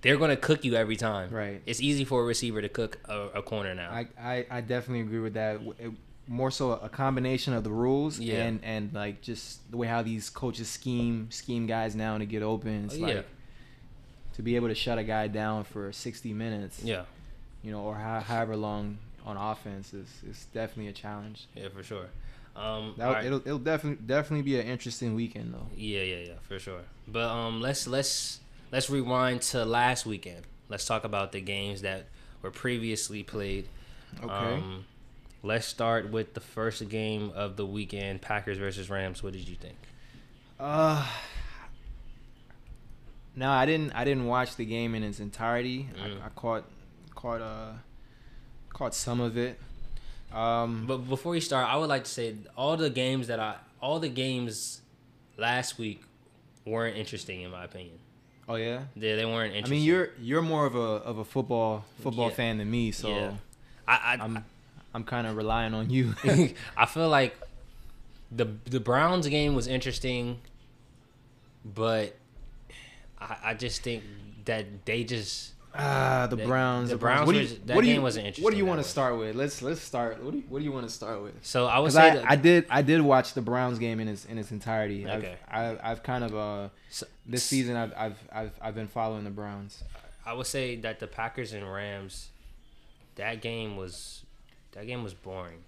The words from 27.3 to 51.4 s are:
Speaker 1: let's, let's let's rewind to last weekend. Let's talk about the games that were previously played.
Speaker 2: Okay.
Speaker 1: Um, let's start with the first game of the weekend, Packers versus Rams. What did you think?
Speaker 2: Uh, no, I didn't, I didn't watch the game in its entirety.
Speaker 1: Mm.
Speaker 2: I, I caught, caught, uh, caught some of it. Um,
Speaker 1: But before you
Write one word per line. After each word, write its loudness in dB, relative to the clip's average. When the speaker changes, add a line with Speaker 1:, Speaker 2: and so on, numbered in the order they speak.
Speaker 1:
let's, -2
let's -2
let's 0
rewind 2
to 0
last 4
weekend. -8
Let's -6
talk 0
about 0
the -6
games -6
that -4
were -6
previously -2
played. -4
Speaker 2:
Okay. -6
Speaker 1:
Um, -2
let's 0
start 0
with -2
the -8
first -4
game -2
of -4
the -2
weekend, -6
Packers -2
versus -6
Rams. -4
What -6
did -8
you -8
think? -14
Speaker 2:
Uh, 4
no, 2
I 8
didn't, 4
I 0
didn't 4
watch 2
the -2
game 0
in -2
its -4
entirety. -2
Speaker 1:
Mm. -8
Speaker 2:
I, -12
I -10
caught, -2
caught, -6
uh, -10
caught -4
some 0
of 0
it. -2
Um, 2
Speaker 1:
But -2
before 0
you 2